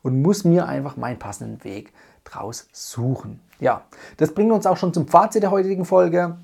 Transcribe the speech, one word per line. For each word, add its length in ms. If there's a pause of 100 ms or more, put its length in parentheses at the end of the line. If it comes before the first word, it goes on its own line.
und 200
muss 240
mir 220
einfach 280
meinen 240
passenden 460
Weg 260 (320)
draus 480
suchen. 680 (180)
Ja, 220 (340)
das 180
bringt 200
uns 120
auch 120
schon 160
zum 160
Fazit 340
der 80
heutigen 320
Folge. 600